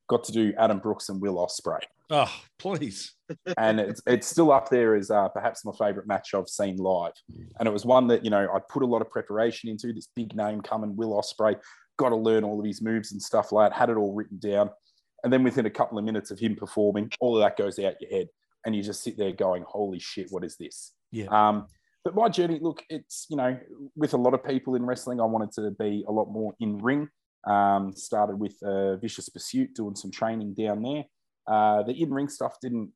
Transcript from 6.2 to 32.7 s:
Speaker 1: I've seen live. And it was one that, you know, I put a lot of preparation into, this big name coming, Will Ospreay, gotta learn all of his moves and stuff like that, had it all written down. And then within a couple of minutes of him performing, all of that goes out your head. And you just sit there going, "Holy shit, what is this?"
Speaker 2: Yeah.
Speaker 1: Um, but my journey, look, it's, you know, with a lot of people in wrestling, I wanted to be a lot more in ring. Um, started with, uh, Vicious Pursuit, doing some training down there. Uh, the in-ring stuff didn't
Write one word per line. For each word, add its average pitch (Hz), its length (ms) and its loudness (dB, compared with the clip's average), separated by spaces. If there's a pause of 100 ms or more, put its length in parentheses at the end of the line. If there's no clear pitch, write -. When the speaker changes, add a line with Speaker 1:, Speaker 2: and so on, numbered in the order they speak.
Speaker 1:
I've 95 140 -2
seen 98 280 -2
live. 92 360 0 (460)
And 113 100 0
it - 20 4
was 104 140 -4
one 127 240 6
that, 110 160 4
you 113 60 0
know, 101 220 4
I 95 160 0
put 139 140 -2
a 127 40 2
lot 117 160 2
of 110 80 -6
preparation 113 580 -2
into, 113 240 -8
this 113 240 -12
big 113 180 -8
name 107 280 -4
coming, 107 340 -4
Will 110 160 -2
Ospreay, 104 440 2 (420)
gotta 123 180 4
learn 110 280 4
all 104 140 -2
of 104 60 -4
his 104 160 -4
moves 110 320 -2
and 101 80 -10
stuff - 320 0
like 104 180 6
that, - 80 -6
had 120 120 4
it 113 60 2
all 101 180 0
written 104 240 -8
down. 104 320 0 (520)
And 127 100 0
then 131 120 6
within 127 220 2
a 104 40 0
couple 120 280 -2
of 104 60 -4
minutes 110 260 -2
of 98 80 -10
him 113 180 0
performing, 104 640 0
all 123 160 4
of 107 60 6
that 101 160 4
goes 101 200 -2
out 98 220 -2
your - 100 -14
head. 92 180 -2 (360)
And 110 100 -4
you 101 80 -2
just 101 200 -8
sit 107 160 -8
there 98 140 -2
going, 92 360 -2
"Holy 101 300 -4
shit, 90 320 -10
what 92 140 -6
is - 120 -12
this?" - 380 -16 (160)
Speaker 2:
Yeah. 110 160 -6
Speaker 1:
Um, 104 400 4 (380)
but 160 100 -4
my 220 160 4
journey, 165 320 0
look, 160 260 -4
it's, - 400 -12
you 156 80 -6
know, 127 220 0 (380)
with 151 180 0
a - 20 2
lot 123 160 4
of 131 120 0
people 131 320 -2
in 123 100 0
wrestling, 123 340 -4
I 113 40 4
wanted 110 320 -2
to 107 160 -4
be 104 360 -4
a 107 40 -4
lot 107 180 0
more 107 300 -6
in 104 180 -2
ring. 139 300 0 (380)
Um, 101 480 4
started 104 420 -2
with, 104 260 -6
uh, 98 340 0
Vicious 101 320 -10
Pursuit, - 460 -4
doing 101 220 -6
some 98 140 -10
training 110 440 -4
down 107 280 -2
there. 139 220 -6 (420)
Uh, 107 360 4
the 113 100 -4
in-ring 143 360 -2
stuff 127 320 -6
didn't 120 360 -6